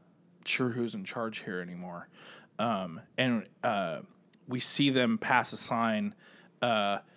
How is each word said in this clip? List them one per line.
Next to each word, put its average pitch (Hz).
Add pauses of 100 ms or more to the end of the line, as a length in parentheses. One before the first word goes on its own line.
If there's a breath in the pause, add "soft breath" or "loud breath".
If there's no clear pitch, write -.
(440)
sure -
who's 117
in 98
charge 113
here 92
anymore." 87 (500 soft breath)
Um, 95 (180)
and, 123 (160)
uh, 98 (460)
we 127
see 143
them 123
pass 123
a -
sign, 110 (460 soft breath)
uh, 104 (180 soft breath)